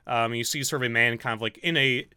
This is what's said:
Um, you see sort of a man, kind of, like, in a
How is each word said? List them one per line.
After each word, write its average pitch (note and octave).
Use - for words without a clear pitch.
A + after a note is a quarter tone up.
Um, A#2
you A#2
see C#3
sort C3+
of B2+
a -
man, A#2
kind A#2
of, G#2+
like, A2
in E3
a C3+